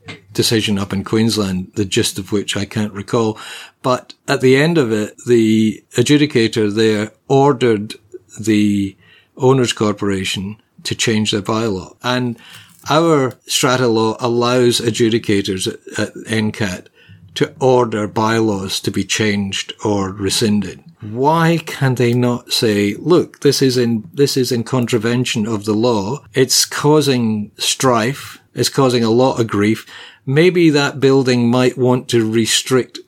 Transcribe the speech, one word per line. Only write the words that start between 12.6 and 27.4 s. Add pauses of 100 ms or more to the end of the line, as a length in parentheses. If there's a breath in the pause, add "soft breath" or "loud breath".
our (140)
strata
law
allows
adjudicators
at,
at (140)
N
cat (460 soft breath)
to
order
bylaws
to
be
changed (120)
or
rescinded. (180)
Why
can
they
not
say,
"Look,
this
is
in,
this
is
in
contravention
of
the
law. (100)
It's
causing